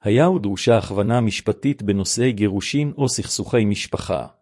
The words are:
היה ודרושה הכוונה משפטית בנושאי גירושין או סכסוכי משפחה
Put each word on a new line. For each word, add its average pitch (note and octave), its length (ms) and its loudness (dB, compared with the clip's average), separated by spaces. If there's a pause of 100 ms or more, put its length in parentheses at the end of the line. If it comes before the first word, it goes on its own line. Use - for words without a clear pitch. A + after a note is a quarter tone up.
היה B2 280 4
ודרושה A2+ 480 2
הכוונה G#2 440 0
משפטית A2 600 -2
בנושאי G#2 480 0
גירושין G#2 680 0
או C3+ 120 0
סכסוכי - 560 -2
משפחה F2+ 640 -4 (140)